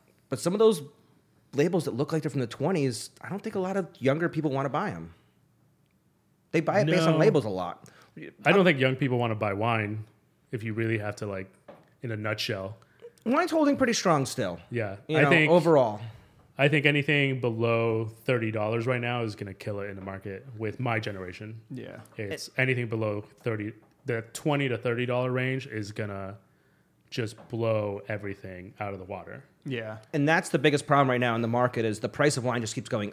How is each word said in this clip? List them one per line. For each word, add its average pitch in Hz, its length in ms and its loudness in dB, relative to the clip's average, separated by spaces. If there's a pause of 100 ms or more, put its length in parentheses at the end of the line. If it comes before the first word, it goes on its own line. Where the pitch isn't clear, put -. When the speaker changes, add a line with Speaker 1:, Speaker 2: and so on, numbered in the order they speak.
(300)
Speaker 1:
But 131 100 -4
some 175 140 0
of 208 40 2
those 220 220 6 (720)
labels 165 300 2
that 131 100 -4
look 143 180 -2
like 156 100 0
they're 151 80 -4
from 135 100 -2
the 123 60 0
twenties, 139 640 -2 (100)
I - 80 -14
don't 185 140 -8
think 220 140 -10
a 190 40 0
lot 190 160 -2
of 180 120 -2 (100)
younger 151 320 2
people 156 200 -2
wanna 135 200 -2
buy 165 200 -2
'em. 85 240 -10 (1400)
They 170 80 2
buy 160 200 2
it 147 60 4
based 160 200 4
on 165 60 6
Speaker 2:
No. 156 60 4
Speaker 1:
labels 165 260 6
a 107 60 -4
lot. 90 380 -6 (560)
Speaker 2:
I 147 80 6
don't 196 120 6
think 156 160 4
young 131 160 2
people 127 220 0
wanna 117 180 0
buy 107 160 0
wine 107 520 0 (460)
if 113 140 -6
you 110 100 -6
really 113 240 0
have 104 180 -6
to, 110 100 -8
like, 95 220 -8 (540)
in 120 80 -8
a 110 60 -6
nutshell. 107 600 -4 (480)
Speaker 1:
Wine's 311 280 2
holding 285 240 4
pretty 247 160 2
strong 151 340 2
still, 90 320 -4 (120)
Speaker 2:
Yeah. 107 260 -6 (100)
Speaker 1:
you 151 120 0
Speaker 2:
I 147 40 6
Speaker 1:
know, - 80 6
Speaker 2:
think 156 200 6
Speaker 1:
overall. 147 500 6 (580)
Speaker 2:
I 143 100 6
think 147 180 4
anything 143 540 2
below 113 640 0 (180)
thirty 113 260 0
dollars 110 360 -2
right 123 140 0
now 120 220 -2
is 110 120 -4
gonna 98 200 -10
kill 101 260 -8
it 101 100 -8
in 95 60 -10
the 95 60 -12
market 98 440 -10 (120)
with 107 220 -6
my 120 200 0
generation. 107 600 -8 (100)
Speaker 3:
Yeah. 113 300 -12 (160)
Speaker 2:
It's 110 420 -8
anything 127 300 0
below 107 340 -4 (200)
thirty, 104 300 -4 (340)
the 117 160 -2 (120)
twenty 143 340 0
to 120 80 0
thirty 120 300 -2
dollar 127 240 0
range 131 360 -2
is 107 260 -8
gonna 101 440 -8 (760)
just 110 260 -6 (120)
blow 107 600 -2
everything 98 720 -10
out 101 120 -6
of 98 60 -10
the 92 80 -14
water. 101 380 -12 (200)
Speaker 3:
Yeah. 113 340 -8 (140)
Speaker 1:
And 143 160 2
that's 175 220 2
the 165 80 2
biggest 139 280 2
problem 143 240 6
right 123 100 2
now 120 140 2
in 117 80 0
the 117 60 0
market 120 360 2
is 107 160 -2
the 120 80 -4
price 147 280 2
of 120 80 -4
wine 123 160 0
just 110 140 -6
keeps - 140 -8
going 104 240 -4